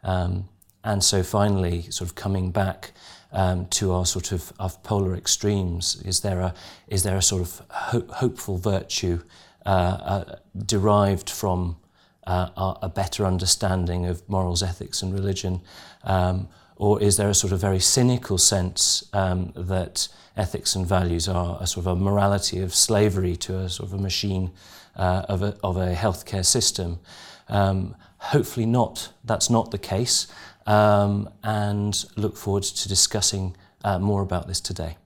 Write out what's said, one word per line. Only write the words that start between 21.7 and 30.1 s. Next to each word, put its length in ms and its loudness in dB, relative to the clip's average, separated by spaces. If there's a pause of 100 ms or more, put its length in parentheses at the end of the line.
of 100 0
a 20 0
morality 600 2
of 160 -4
slavery 600 2
to 200 -6
a 120 -4
sort 220 -8
of 80 -6
a 20 -2
machine, 500 -2 (440)
uh, 320 0
of 140 0
a, 220 -2
of 140 0
a 180 0
healthcare 500 -2
system? 540 0 (500)
Um, 460 0 (220)
hopefully 500 0
not, 440 0 (120)
that's 260 0
not 220 4
the 80 -6
case, 480 -2 (380)